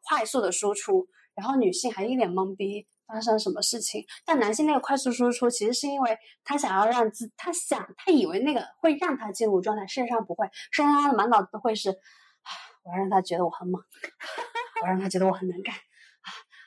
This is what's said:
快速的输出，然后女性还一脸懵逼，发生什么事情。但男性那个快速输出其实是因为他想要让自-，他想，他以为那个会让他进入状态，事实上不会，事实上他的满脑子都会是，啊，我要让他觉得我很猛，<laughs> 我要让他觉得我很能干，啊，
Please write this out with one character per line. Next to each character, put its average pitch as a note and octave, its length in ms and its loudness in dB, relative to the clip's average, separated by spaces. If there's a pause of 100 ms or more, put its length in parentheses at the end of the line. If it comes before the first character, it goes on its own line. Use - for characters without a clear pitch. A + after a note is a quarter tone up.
快 C4+ 220 0
速 B3+ 160 0
的 F#3 100 2
输 G3+ 220 0
出， F#3+ 340 2 (280)
然 G3+ 120 -8
后 C4+ 100 0
女 G#3+ 140 4
性 A3 220 -2
还 G3 120 -2
一 B3+ 120 -2
脸 F#3+ 160 2
懵 F#3+ 240 -2
逼， G3+ 300 -6 (200)
发 A3 140 -10
生 A3 180 2
什 G#3 120 -2
么 D#3+ 100 -4
事 A#3 180 -2
情。 - 280 -8 (180)
但 D#4+ 160 2
男 G#3+ 140 2
性 D4+ 120 2
那 D4+ 60 4
个 C4+ 80 2
快 C#4 160 0
速 C4 160 -2
输 A#3+ 180 2
出 A#3+ 200 0
其 G#3+ 160 -2
实 A#3+ 80 2
是 C#4+ 120 -4
因 C#4 140 -2
为 A3+ 160 2 (280)
他 C#4+ 120 -2
想 A3+ 220 0
要 G#3+ 80 6
让 A#3 240 4
自-， A3 260 -10
他 F4 160 -6
想， - 340 -4 (120)
他 - 120 0
以 C4 140 8
为 E3+ 140 -2
那 C#4 160 0
个 A#3 120 -2 (120)
会 D#4 180 4
让 E4 220 -2
他 G#3+ 120 -8
进 A3 160 0
入 G3 140 4
状 G#3+ 160 -2
态， G3 100 -6
事 C4 140 -6
实 B3 60 0
上 A#3 180 0
不 E3+ 100 -8
会， G3+ 120 -2
事 - 360 -4
实 - 0 -
上 C#4+ 200 6
他 C4+ 80 4
的 A#3 60 2
满 G#3 120 2
脑 A3 140 6
子 F#3+ 100 -6
都 G#3+ 60 -10
会 A3 160 0
是， G#3 160 -2
啊， - 600 -16 (340)
我 F3 60 -16
要 F3 60 -6
让 F#3+ 140 -2
他 G3 100 4
觉 F3+ 160 -4
得 F3+ 80 2
我 E3+ 60 0
很 - 180 -8
猛， F#3 140 -2
<laughs> - 960 -10
我 F3+ 60 -2
要 F#3 60 0
让 F#3+ 80 0
他 G3 80 -4
觉 F#3 100 -2
得 F#3+ 80 4
我 F#3 60 4
很 F#3 140 -4
能 F3+ 160 -6
干， A#3 120 -8
啊， - 540 -20 (380)